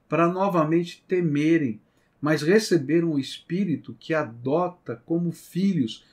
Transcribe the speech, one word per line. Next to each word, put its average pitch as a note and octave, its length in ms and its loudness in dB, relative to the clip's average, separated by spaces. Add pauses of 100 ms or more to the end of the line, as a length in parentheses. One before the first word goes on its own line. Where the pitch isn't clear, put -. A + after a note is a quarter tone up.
para E3 200 2
novamente F3 800 0
temerem, D#3 720 0 (400)
mas D3+ 200 0
receberam E3+ 720 2
o D3 60 0
Espírito E3 800 -4
que - 160 -4
adota C3+ 920 -4
como E3+ 280 -2
filhos, E3+ 800 -2